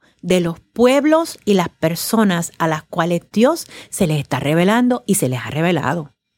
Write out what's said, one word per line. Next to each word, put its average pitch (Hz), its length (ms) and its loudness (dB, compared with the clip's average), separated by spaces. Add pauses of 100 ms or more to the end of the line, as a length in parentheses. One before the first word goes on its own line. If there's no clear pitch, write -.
(220)
de 180 200 2
los - 180 -4
pueblos 285 840 2
y 202 80 2
las 175 160 2
personas 170 880 -2
a 165 100 0
las 156 160 -4
cuales 170 380 -2 (100)
Dios 269 360 0 (220)
se - 180 -2
les 156 120 0
está - 200 -6
revelando 202 640 2
y 196 100 0
se 131 140 0
les 127 100 -4
ha 113 100 -12
revelado. 156 640 -2 (240)